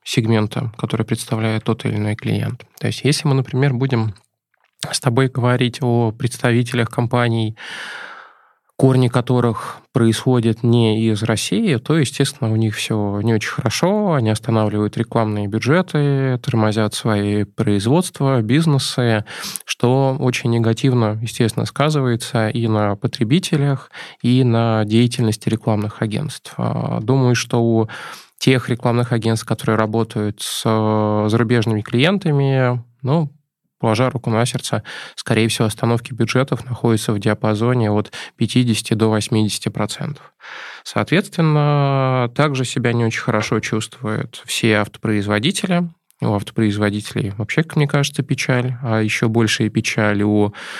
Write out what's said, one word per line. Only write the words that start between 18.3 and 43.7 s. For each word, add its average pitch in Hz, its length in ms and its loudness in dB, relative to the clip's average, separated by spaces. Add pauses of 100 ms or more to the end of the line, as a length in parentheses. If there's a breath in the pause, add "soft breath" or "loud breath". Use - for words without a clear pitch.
бизнесы, 123 840 2 (380 loud breath)
что 131 560 0
очень 123 300 0
негативно, 113 720 2
естественно, 117 440 -2
сказывается 123 840 0
и 117 180 -2
на 107 280 0
потребителях, 139 960 0 (320 loud breath)
и 123 200 4
на 113 420 2
деятельности 113 640 2
рекламных 107 520 -2
агентств. - 560 -6
А, 117 420 -2
думаю, 123 360 2
что 117 280 0
у 113 240 2 (520 loud breath)
тех 131 300 2
рекламных 120 440 0
агентств, 113 320 0
которые 110 320 -2
работают 107 640 -2
с, - 240 -6
э, 107 640 2
зарубежными 113 520 2
клиентами, 135 1040 2 (180)
ну, 143 300 0 (520)
положа 117 260 2
руку 123 200 -4
на 113 160 2
сердце, 117 360 -4 (340 loud breath)
скорее 110 340 0
всего, 117 160 0
остановки 113 480 -2
бюджетов 127 500 0
находятся 117 480 0
в 104 80 -2
диапазоне 110 720 0
от 104 220 -2 (240 loud breath)
пятидесяти 120 560 0
до 110 160 2
восьмидесяти 107 580 0
процентов. - 640 -8 (520 loud breath)
Соответственно, 143 1500 0
также 143 300 0
себя 120 300 -2
не 120 100 2
очень 113 160 0
хорошо 110 400 0
чувствуют - 840 -6